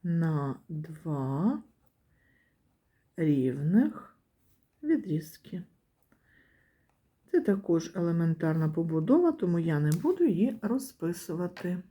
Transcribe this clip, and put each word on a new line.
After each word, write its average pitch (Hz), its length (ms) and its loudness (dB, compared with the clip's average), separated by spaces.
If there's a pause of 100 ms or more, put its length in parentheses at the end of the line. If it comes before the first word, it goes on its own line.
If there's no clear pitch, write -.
на 156 540 -2 (120)
два 156 920 -4 (1500)
рівних 151 1000 2 (680)
відрізки. 190 800 -4 (1700)
Це 349 100 4
також 180 540 0
елементарна 165 720 0
побудова, 165 640 2
тому 175 260 0
я 160 220 0
не 151 100 2
буду 339 340 0
її 214 380 2
розписувати. 180 1300 -6